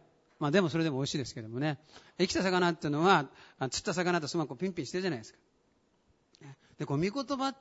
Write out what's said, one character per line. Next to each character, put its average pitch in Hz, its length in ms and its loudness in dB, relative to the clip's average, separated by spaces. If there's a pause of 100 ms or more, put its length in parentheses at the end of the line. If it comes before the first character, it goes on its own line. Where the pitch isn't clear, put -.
(400)
ま 151 80 0
あ、 143 40 2
で 185 80 6
も 175 100 4
そ 160 80 -2
れ 165 60 2
で 160 60 2
も 135 80 -2
美 135 60 -2
味 135 80 -2
し - 20 -2
い 165 60 -2
で 123 60 -4
す - 100 -12
け 123 60 -10
ど 107 60 -12
も 117 120 -6
ね。 147 200 -2 (380)
生 190 100 2
き - 60 -4
た 330 80 2
魚 180 300 4
っ 165 40 -4
て 160 120 -6
い - 20 0
う - 20 0
の 147 100 0
は、 170 280 6 (300)
あ、 131 100 -2
釣 - 120 -6
っ - 40 -16
た 202 80 0
魚 175 260 2
と 147 80 -4
そ 170 100 -4
の 160 60 0
ま - 20 -2
ま - 40 -6
こ 135 60 -10
う - 20 -10
ピ 185 100 -2
ン 190 60 -6
ピ 175 80 -6
ン 127 60 -8
し - 40 -12
て 180 60 -4
る 185 60 -2
じ 190 40 -2
ゃ 175 40 0
な 131 60 -2
い - 20 -12
で 113 60 -14
す - 80 -20
か。 - 60 -20 (1400)
で、 151 80 -4
こ 139 80 0
う、 - 20 2
御 156 60 2 (200)
言 269 140 -2
葉 269 120 -2
っ 262 120 -6